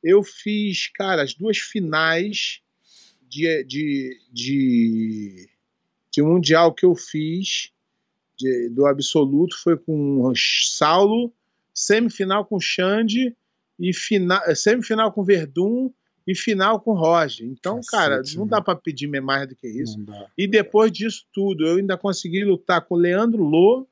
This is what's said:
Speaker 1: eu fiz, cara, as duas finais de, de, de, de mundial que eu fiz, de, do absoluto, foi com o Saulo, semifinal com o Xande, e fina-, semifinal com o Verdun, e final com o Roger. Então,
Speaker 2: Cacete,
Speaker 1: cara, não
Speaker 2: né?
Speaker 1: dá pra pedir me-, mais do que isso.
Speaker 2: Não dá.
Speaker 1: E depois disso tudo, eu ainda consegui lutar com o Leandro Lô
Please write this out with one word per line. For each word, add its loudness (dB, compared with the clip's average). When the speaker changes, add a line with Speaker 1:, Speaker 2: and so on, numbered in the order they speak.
Speaker 1:
eu 4
fiz, -4
cara, -2
as -4
duas -2
finais -2
de, -2
de, -6
de, 0
de 0
mundial 4
que -4
eu 4
fiz, -8
de, -2
do 2
absoluto, 2
foi 2
com 0
o 2
Saulo, 0
semifinal 0
com -4
o -2
Xande, 0
e -2
fina-, 0
semifinal 0
com -4
o 0
Verdun, 0
e -2
final 0
com -4
o 2
Roger. 0
Então, -8
Speaker 2:
Cacete, -8
Speaker 1:
cara, 2
não -6
Speaker 2:
né? -4
Speaker 1:
dá 0
pra -2
pedir -10
me-, -6
mais -4
do -18
que -16
isso. -8
Speaker 2:
Não -12
dá. -16
Speaker 1:
E -2
depois 4
disso -8
tudo, -2
eu 2
ainda 0
consegui -4
lutar 0
com -4
o 2
Leandro 2
Lô 4